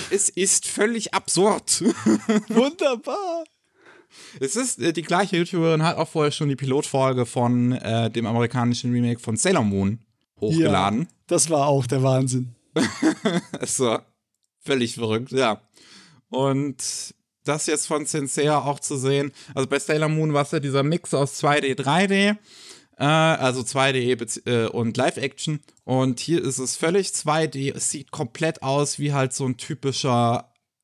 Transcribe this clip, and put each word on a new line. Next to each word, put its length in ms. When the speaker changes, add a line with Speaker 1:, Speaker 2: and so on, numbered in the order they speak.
Speaker 1:
es 160
ist 400
völlig 460
absurd. 680
<laughs> 680
Speaker 2:
Wunderbar. 960
Speaker 1:
Es 180
ist, 220
äh, 120
die 100
gleiche 360
YouTuberin 460
hat 140
auch 120
vorher 240
schon 160
die 80
Pilotfolge 680
von, 460
äh, 400
dem 140
amerikanischen 680
Remake 300
von 160
Sailor 260
Moon 360
hochgeladen. 600
Speaker 2:
Ja, 40
das 220
war 180
auch 200
der 160
Wahnsinn. 520
Speaker 1:
<laughs> 60
Es 180
war 260
völlig 360
verrückt, 360
ja. 300
Und 480
das 220
jetzt 200
von 180
Saint 240
Seiya 300
auch 220
zu 160
sehen, 340
also 140
bei 100
Sailor 300
Moon 240
war's 180
ja 80
dieser 240
Mix 300
aus 220
zwei 260
D, 140
drei 320
D, 260
äh, 80
also 580
zwei 300
D 220
bezie-, 300
äh, 220
und 300
Live-Action. 640
Und 340
hier 240
ist 160
es 160
völlig 380
zwei 340
D, 220
es 200
sieht 220
komplett 520
aus 360
wie 140
halt 200
so 120
ein 120
typischer 920